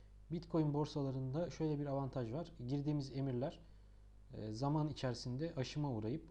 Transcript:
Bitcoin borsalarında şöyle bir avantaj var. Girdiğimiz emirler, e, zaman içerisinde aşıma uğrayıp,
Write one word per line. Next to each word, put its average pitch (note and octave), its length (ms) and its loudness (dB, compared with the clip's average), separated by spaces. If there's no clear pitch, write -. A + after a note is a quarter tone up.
Bitcoin D#3+ 420 4
borsalarında C#3 760 2
şöyle D3+ 300 2
bir D3 60 0
avantaj C3+ 480 0
var. E3 180 -4
Girdiğimiz C#3+ 440 2
emirler, C3+ 480 0
e, G#2+ 200 -4
zaman D3 360 2
içerisinde C3 680 -2
aşıma C#3+ 360 0
uğrayıp, A2 400 0